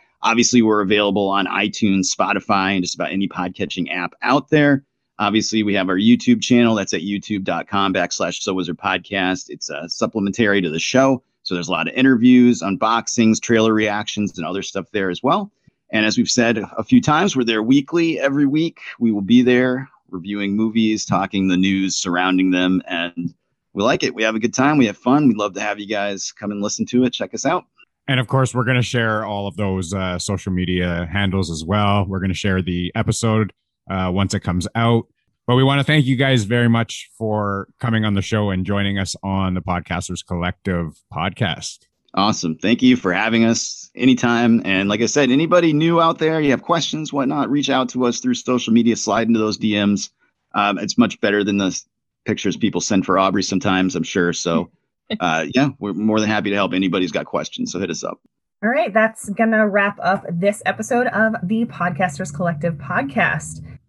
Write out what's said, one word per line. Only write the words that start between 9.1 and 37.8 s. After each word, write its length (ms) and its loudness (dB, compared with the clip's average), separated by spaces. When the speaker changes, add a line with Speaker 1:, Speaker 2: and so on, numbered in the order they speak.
Speaker 1:
It's, 180 -12
uh, 180 -10
supplementary 720 0
to 100 -2
the 80 -4
show. 420 2
So 100 -6
there's 140 -4
a 40 -4
lot 160 -2
of 60 -8
interviews, 720 6
unboxings, 760 0
trailer 320 2
reactions, 640 -2
and 120 -8
other 160 -6
stuff 300 -8
there 180 0
as 100 -6
well. 300 0
And 120 2
as 140 2
we've 120 2
said 280 2
a 260 -8
few 160 6
times, 380 2
we're 60 0
there 180 0
weekly. 580 2
Every 280 2
week, 320 0
we 120 2
will 100 0
be 220 6
there 440 2
reviewing 460 -6
movies, 500 0
talking 420 0
the 80 2
news 400 0
surrounding 540 0
them. 380 2
And 440 -6
we 100 -4
like 180 0
it. 140 -4
We 80 -4
have 100 0
a 60 -2
good 140 -4
time. 260 2
We 80 6
have 100 -6
fun. 300 2
We'd 100 4
love 160 -2
to 80 -8
have 180 -4
you 60 -8
guys 460 -4
come 180 -10
and 100 -8
listen 280 -4
to 160 2
it. 100 0
Check 220 -8
us 100 -6
out. 200 -2
Speaker 2:
And 120 2
of 80 -2
course, 280 0
we're 80 0
gonna 180 2
share 440 0
all 220 -6
of 80 -10
those, 380 -2
uh, 240 -2
social 340 -4
media 580 -2
handles 420 0
as 120 -8
well. 440 2
We're 120 -4
gonna 140 -2
share 300 -2
the 320 -4
episode, 580 0
uh, 220 -2
once 220 0
it 60 -2
comes 340 -2
out. 320 2
But 80 4
we 80 4
wanna 200 2
thank 240 4
you 80 2
guys 300 2
very 220 2
much 480 0
for 520 -4
coming 240 0